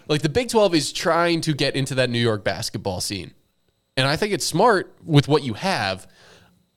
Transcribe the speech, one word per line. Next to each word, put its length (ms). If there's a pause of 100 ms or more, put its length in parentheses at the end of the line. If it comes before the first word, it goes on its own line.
Like, 140
the 80
Big 200
Twelve 240
is 200
trying 480
to 120
get 220
into 200
that 140
New 100
York 260
basketball 560
scene. 320 (640)
And 80
I 120
think 160
it's 120
smart 480 (120)
with 240
what 140
you 100
have. 520 (720)